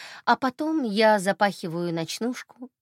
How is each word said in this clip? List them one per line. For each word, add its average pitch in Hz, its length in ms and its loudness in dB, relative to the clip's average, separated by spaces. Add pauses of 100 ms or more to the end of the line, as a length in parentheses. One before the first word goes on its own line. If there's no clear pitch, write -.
(260)
А 240 100 6
потом 302 480 -2
я 214 340 4
запахиваю 180 720 -2
ночнушку 220 800 -6 (120)